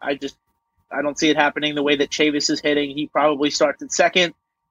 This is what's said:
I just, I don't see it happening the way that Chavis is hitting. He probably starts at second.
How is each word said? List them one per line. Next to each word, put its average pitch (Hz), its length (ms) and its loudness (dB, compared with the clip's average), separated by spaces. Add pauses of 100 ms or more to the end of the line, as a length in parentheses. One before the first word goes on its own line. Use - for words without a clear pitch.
I 139 140 -4
just, 135 220 -12 (520)
I 139 120 -6
don't 147 180 -4
see 160 100 2
it 147 60 2
happening 147 400 0
the 147 80 -2
way 147 140 2
that 139 140 -2
Chavis 147 380 0
is 147 120 -2
hitting. 147 300 0
He 147 160 -6
probably 147 420 0
starts 151 340 0
at - 80 -14
second. 175 440 2 (360)